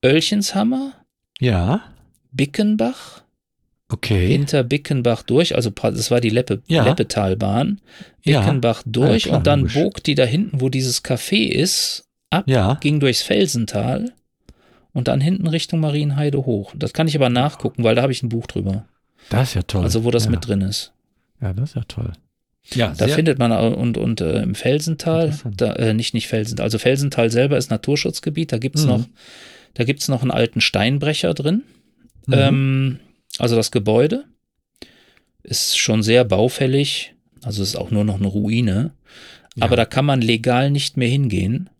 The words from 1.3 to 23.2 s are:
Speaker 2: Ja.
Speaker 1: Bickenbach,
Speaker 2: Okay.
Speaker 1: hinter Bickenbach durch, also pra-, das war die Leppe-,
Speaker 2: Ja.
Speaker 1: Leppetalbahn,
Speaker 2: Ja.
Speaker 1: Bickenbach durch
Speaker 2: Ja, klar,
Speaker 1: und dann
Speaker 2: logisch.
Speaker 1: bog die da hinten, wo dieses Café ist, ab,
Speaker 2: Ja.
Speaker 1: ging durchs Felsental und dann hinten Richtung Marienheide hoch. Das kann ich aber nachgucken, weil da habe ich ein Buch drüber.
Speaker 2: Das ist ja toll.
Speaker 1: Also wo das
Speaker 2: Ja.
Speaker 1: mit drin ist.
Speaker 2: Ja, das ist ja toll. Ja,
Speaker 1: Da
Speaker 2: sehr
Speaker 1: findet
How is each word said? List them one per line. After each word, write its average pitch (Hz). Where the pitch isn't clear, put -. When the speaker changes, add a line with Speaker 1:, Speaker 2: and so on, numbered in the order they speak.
Speaker 2:
Ja. 120
Speaker 1:
Bickenbach, 214
Speaker 2:
Okay. 98
Speaker 1:
hinter 139
Bickenbach 123
durch, 160
also 113
pra-, 107
das 113
war 120
die 120
Leppe-, 113
Speaker 2:
Ja. 160
Speaker 1:
Leppetalbahn, 104
Speaker 2:
Ja. 151
Speaker 1:
Bickenbach 120
durch 135
Speaker 2:
Ja, -
klar, -
Speaker 1:
und -
dann 143
Speaker 2:
logisch. 123
Speaker 1:
bog 160
die 151
da 143
hinten, 143
wo 131
dieses 131
Café 196
ist, -
ab, 185
Speaker 2:
Ja. 123
Speaker 1:
ging 151
durchs 131
Felsental 156
und 123
dann 131
hinten 180
Richtung 160
Marienheide 147
hoch. 104
Das -
kann 160
ich 151
aber 135
nachgucken, 123
weil 113
da 120
habe 135
ich -
ein 120
Buch 117
drüber. 98
Speaker 2:
Das 123
ist -
ja 95
toll. 92
Speaker 1:
Also 87
wo 120
das 117
Speaker 2:
Ja. 107
Speaker 1:
mit 85
drin 101
ist. 98
Speaker 2:
Ja, 95
das 120
ist -
ja 120
toll. 113
Ja, 110
Speaker 1:
Da 87
Speaker 2:
sehr 147
Speaker 1:
findet 156